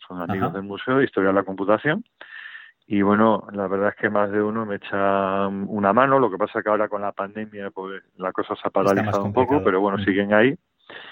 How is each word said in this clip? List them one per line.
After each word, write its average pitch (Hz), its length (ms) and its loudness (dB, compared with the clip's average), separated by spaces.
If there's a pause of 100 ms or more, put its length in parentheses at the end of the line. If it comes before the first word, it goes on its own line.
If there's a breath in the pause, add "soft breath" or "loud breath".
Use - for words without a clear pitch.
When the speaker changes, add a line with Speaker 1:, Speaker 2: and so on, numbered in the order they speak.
Speaker 1:
Son 90 160 -10
amigos 95 260 -4
Speaker 2:
Ajá. 95 100 -8
Speaker 1:
del 98 80 -8
Museo 101 320 -2
de 135 60 4
Historia 95 240 0
de 95 60 2
la 98 80 4
Computación. 101 640 0 (840 loud breath)
Y 101 160 0
bueno, 104 500 4
la 101 160 -4
verdad 98 220 0
es - 60 -6
que 110 140 -2
más 104 220 0
de 104 100 2
uno 110 240 -4
me 101 100 -6
echa 98 720 0
una 98 460 0
mano. 135 260 4
Lo 120 120 4
que 92 80 -6
pasa 104 200 -2
es 101 60 -2
que 104 60 0
ahora 107 180 2
con 101 140 -6
la 101 100 -4
pandemia, 101 580 -10
pues, 95 320 -12 (140)
la 92 160 -4
cosa - 240 -4
se - 80 -12
ha 101 40 -4
Speaker 2:
Está 98 120 0
más 98 120 2
Speaker 1:
paralizado 101 320 0
un 101 80 -4
poco, 127 140 2
Speaker 2:
complicado. 143 180 0
Speaker 1:
pero 95 160 2
bueno, 98 160 0
Speaker 2:
Ujú. 101 100 -4
Speaker 1:
siguen 101 260 0
ahí. 113 240 4 (560 loud breath)